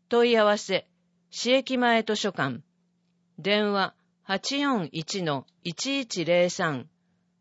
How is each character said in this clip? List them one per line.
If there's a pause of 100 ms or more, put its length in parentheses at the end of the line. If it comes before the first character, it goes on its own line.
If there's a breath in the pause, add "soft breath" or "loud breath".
問
い
合
わ
せ、 (420)
市
駅
前
図
書
館。 (760)
電
話、 (280)
八
四
一
の (160)
一
一
零
三。 (520)